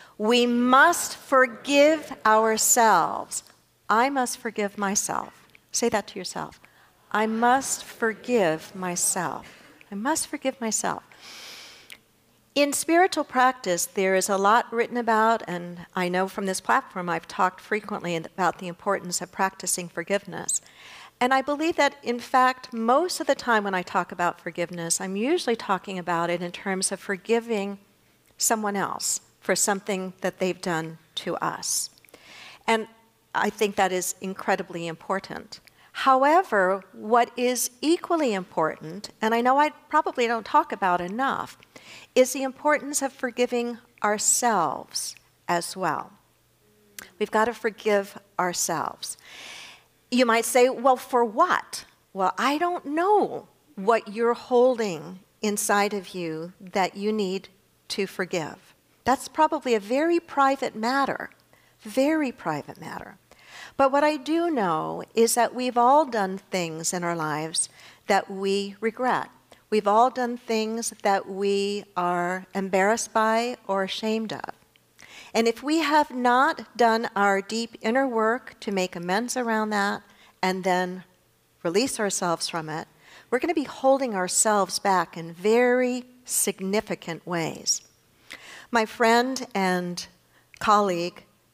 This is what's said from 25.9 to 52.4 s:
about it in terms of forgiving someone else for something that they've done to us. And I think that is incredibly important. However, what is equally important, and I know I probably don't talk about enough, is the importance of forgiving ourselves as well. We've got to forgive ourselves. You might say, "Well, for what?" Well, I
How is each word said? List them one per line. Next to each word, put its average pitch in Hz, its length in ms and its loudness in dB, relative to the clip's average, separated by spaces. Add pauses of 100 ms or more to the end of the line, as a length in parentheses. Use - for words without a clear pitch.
about 170 300 -2
it 170 140 -2
in 175 80 -8
terms 190 400 -4
of 190 80 -8
forgiving 202 800 -4 (580)
someone 214 400 -2
else - 440 -4 (200)
for 190 140 0
something 190 580 -2 (100)
that 185 160 -4
they've 180 220 -2
done 160 380 -4 (160)
to - 220 -6
us. - 520 -4 (760)
And 226 200 2 (480)
I - 160 0
think 202 260 -2
that 190 160 2
is 185 280 -2
incredibly 185 640 -4
important. 165 760 -8 (320)
However, 262 880 4 (100)
what 233 440 2
is 247 340 0 (100)
equally 311 540 0
important, 175 720 -4 (140)
and 220 120 2
I 233 60 2
know 254 180 4
I 302 120 4 (180)
probably 302 380 0
don't 226 180 -2
talk - 260 2
about 185 300 0
enough, 220 560 -4 (580)
is 254 200 4
the 269 80 -4
importance 277 580 -2
of 269 120 -4
forgiving 240 680 -2 (260)
ourselves 208 1120 0 (320)
as 170 260 -2
well. 185 380 -4 (1080)
We've 208 120 -2
got 220 160 2
to 233 80 -4
forgive 202 640 -2 (200)
ourselves. - 760 -4 (960)
You 247 160 4
might 226 180 2
say, 247 240 6
"Well, 254 280 4
for 240 280 0
what?" 254 600 0 (280)
Well, 190 260 0
I 269 200 0